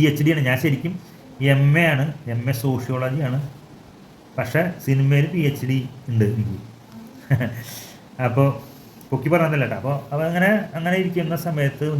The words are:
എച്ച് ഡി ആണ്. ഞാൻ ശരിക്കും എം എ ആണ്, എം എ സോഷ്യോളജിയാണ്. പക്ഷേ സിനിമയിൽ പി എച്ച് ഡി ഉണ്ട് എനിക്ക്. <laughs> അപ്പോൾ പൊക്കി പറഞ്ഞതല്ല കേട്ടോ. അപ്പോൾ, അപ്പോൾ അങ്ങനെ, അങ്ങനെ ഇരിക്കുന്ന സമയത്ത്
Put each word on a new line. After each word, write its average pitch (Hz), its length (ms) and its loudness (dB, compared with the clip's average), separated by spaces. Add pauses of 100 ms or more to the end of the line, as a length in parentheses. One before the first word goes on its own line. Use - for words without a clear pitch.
(100)
എച്ച് 147 160 0
ഡി 160 80 6
ആണ്. 147 160 0
ഞാൻ 131 160 2
ശരിക്കും 156 260 0 (600)
എം 139 100 4 (200)
എ - 80 4
ആണ്, 143 200 0 (220)
എം 117 160 -4
എ 131 40 0 (100)
സോഷ്യോളജിയാണ്. 131 760 -2 (1000)
പക്ഷേ 131 220 0 (240)
സിനിമയിൽ 139 480 4
പി 180 160 0
എച്ച് 123 220 -4
ഡി 135 60 0 (340)
ഉണ്ട് 110 140 4 (100)
എനിക്ക്. 95 240 -4 (720)
<laughs> - 960 -4
അപ്പോൾ 135 200 2 (640)
പൊക്കി 135 220 -2
പറഞ്ഞതല്ല 156 320 2
കേട്ടോ. 107 160 -4
അപ്പോൾ, 135 160 -4 (140)
അപ്പോൾ 151 180 -2
അങ്ങനെ, 175 220 2 (260)
അങ്ങനെ 175 260 -2
ഇരിക്കുന്ന 170 340 -2 (100)
സമയത്ത് 147 400 -2 (140)